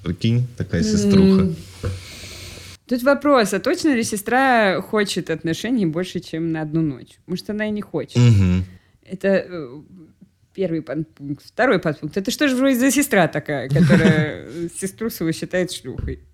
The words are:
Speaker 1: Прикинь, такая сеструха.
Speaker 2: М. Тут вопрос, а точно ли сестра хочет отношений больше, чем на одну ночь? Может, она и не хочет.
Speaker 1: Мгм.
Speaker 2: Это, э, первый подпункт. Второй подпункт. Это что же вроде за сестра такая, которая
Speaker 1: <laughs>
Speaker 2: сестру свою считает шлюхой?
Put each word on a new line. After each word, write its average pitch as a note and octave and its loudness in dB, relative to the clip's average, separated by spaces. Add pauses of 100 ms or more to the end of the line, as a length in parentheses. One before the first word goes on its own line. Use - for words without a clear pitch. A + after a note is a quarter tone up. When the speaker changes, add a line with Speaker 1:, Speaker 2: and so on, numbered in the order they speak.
Speaker 1:
Прикинь, A#2 0 (100)
такая - -2
сеструха. G3 4
Speaker 2:
М. E3 -2 (1300)
Тут B3 -2
вопрос, C#4 4
а G3 0
точно C#4 0
ли A#3 0
сестра A3+ 2
хочет G3+ -2
отношений F3 -2
больше, F3 -4
чем E3 -6
на D#3+ -4
одну D#3 -2
ночь? C#3+ -6 (100)
Может, F3+ -8
она G#3+ -4
и G#3+ -4
не G#3 -6
хочет. - -6
Speaker 1:
Мгм. G2 4 (440)
Speaker 2:
Это, F#3+ -4 (200)
э, E3 -10 (840)
первый E3 -2
подпункт. C#3+ -8
Второй A3+ 0
подпункт. D#3+ -4
Это G3 -4
что D4 0
же C4 0
вроде C4+ 2
за C4 2
сестра G#3+ 2
такая, C#3+ -6
которая D#3 2
Speaker 1:
<laughs> - -16
Speaker 2:
сестру G3 -6
свою E3 -4
считает F3 -4
шлюхой? - -8 (140)